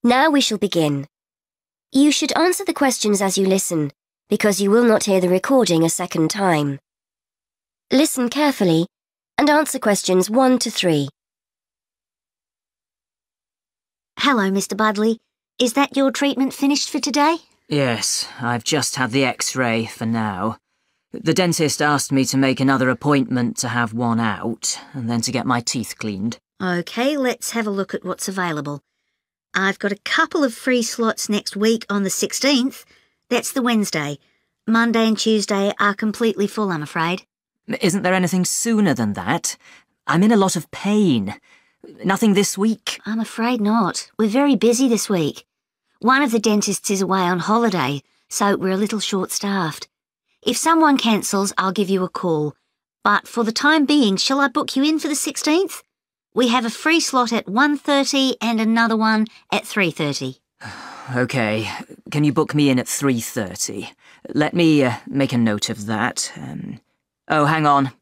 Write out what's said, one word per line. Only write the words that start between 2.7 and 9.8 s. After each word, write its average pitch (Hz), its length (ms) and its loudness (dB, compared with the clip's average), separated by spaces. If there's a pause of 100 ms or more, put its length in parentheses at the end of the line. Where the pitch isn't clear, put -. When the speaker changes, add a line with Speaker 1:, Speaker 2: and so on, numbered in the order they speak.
Speaker 1:
questions 208 480 0
as 190 160 0
you 196 80 2
listen, 175 460 0 (360)
because 208 320 0
you 202 80 2
will 220 140 6
not 220 220 4
hear 190 160 2
the 180 80 2
recording 185 560 4
a 165 40 2
second 165 400 -2
time. 151 520 0 (1120)
Listen 262 360 2
carefully 190 600 0 (500)
and 285 100 2
answer 294 300 2
questions 185 500 0